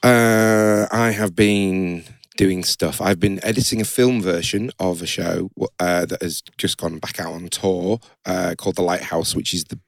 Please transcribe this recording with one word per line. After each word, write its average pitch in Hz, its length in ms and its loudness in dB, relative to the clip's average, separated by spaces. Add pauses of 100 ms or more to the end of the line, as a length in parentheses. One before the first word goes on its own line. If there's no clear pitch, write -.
Uh, 110 880 4
I 117 200 2
have 101 220 -2
been 95 720 2 (340)
doing 92 260 2
stuff. - 380 -2
I've 95 180 0
been 98 240 0
editing 113 380 0
a 107 40 0
film 123 360 2
version 92 580 -2
of 90 220 -2
a 82 40 -8
show, 85 520 -4
w-, - 100 -2 (120)
uh, 87 260 2
that 85 180 -6
has 85 180 -6 (160)
just - 200 -2
gone 80 200 -6
back - 220 -10
out 82 140 -8
on 85 160 -12
tour, 95 500 0 (260)
uh, 90 320 -2
called - 200 -4
The - 40 0
Lighthouse, 87 540 -2
which - 180 -4
is 85 120 -6
the - 120 -12 (100)